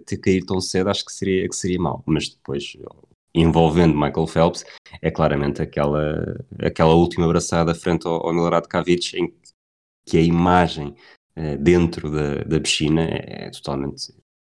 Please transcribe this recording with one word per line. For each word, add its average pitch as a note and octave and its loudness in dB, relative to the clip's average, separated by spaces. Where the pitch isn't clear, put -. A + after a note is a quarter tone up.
ter - -8
caído F#2 0
tão F#2+ -2
cedo, F#2 -2
acho - -4
que - -18
seria, F#2 -2
que - -10
seria F2+ -4
mau. D2 -4
Mas D2+ -2
depois, - -10
envolvendo E2 6
Michael D2 0
Phelps, E2 0
é D#2+ -2
claramente C#2+ 0
aquela, D2+ -4
aquela E2 4
última F2 4
abraçada E2 0
frente E2+ -2
ao, E2 -2
ao E2 -2
Milorad E2+ 0
Kavic, F2 0
em F2 -2
que F2 0
a E2 4
imagem, E2+ 2
eh, D#2 -6
dentro E2 2
da, D2 -2
da D#2 0
piscina D#2 0
é, G1+ -8
é - -14
totalmente, - -8